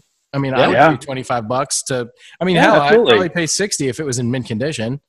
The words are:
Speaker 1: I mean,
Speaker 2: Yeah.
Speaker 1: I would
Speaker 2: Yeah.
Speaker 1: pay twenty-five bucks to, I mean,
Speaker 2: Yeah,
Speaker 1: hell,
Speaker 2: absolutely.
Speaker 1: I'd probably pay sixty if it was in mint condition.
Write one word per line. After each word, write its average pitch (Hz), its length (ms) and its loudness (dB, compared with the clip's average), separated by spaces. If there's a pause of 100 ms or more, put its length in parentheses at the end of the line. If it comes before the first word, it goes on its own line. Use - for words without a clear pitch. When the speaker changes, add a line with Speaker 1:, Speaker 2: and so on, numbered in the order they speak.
(340)
Speaker 1:
I 139 40 -6
mean, 139 160 -4
Speaker 2:
Yeah. 131 80 0
Speaker 1:
I 147 60 2
would - 80 0
Speaker 2:
Yeah. 147 160 6
Speaker 1:
pay 143 60 0
twenty-five 127 520 -6
bucks 135 380 -4
to, 123 200 -4 (320)
I 170 60 -4
mean, 185 100 2
Speaker 2:
Yeah, 170 60 4
Speaker 1:
hell, 226 220 6
Speaker 2:
absolutely. 233 280 4
Speaker 1:
I'd 226 60 6
probably 185 120 0
pay 170 180 -2
sixty 175 420 -4
if 120 100 -6
it 156 60 -8
was 127 140 -4
in 120 120 -2
mint 127 140 -4
condition. 120 640 -6